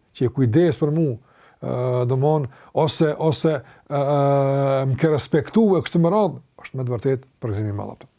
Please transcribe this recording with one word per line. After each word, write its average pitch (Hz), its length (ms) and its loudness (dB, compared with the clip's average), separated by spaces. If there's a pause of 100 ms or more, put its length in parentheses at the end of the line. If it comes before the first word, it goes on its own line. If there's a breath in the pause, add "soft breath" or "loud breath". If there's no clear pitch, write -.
(140)
që 131 120 -2
e 117 40 0
kujdes 139 480 2
për 147 140 0
mu", 151 280 -2 (420 soft breath)
ë, 127 460 -2
do 131 100 0
mon, 147 300 0 (260 loud breath)
ose, 151 440 0
ose, 156 440 0 (280 loud breath)
ë, 147 80 -4
ë, 139 880 2
"Më 135 120 0
ke 165 120 0
respektu", 170 680 2
e - 40 0
kështu - 180 -2
me 170 100 4
radhë, 190 300 0 (180)
është - 180 -20
me 131 80 -6
të 120 100 -6
vërtetë 131 300 -2 (180)
përgëzim 107 280 -4
i 101 40 -4
madh 101 180 -8
ato. - 160 -20 (100)